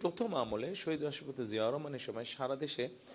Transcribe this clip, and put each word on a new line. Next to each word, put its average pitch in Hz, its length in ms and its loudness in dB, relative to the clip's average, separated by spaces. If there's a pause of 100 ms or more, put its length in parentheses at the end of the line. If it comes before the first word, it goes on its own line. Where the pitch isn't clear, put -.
প্রথম 196 340 2
আমলে 120 400 2
শহীদ 160 280 0
রাষ্ট্রপতি 135 420 -2
জিয়াউর 110 280 4
রহমানের 147 260 -2
সময় 113 260 -4
সারা 135 300 0
দেশে 131 340 0 (260)